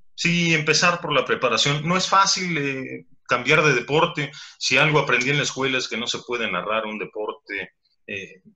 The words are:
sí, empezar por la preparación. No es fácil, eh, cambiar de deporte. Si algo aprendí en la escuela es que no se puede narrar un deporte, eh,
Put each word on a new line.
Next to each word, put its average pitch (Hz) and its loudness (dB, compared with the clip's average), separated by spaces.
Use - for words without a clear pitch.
sí, 170 2
empezar 160 2
por 160 -6
la 131 2
preparación. 139 0
No 180 2
es 180 -2
fácil, 190 2
eh, 131 -6
cambiar 131 2
de 147 6
deporte. 147 0
Si 131 2
algo 151 4
aprendí 123 0
en 143 0
la 143 0
escuela 131 -2
es 127 -4
que 113 -6
no 117 -6
se 117 -4
puede 117 -4
narrar 104 -2
un 107 -8
deporte, 104 -8
eh, 98 -12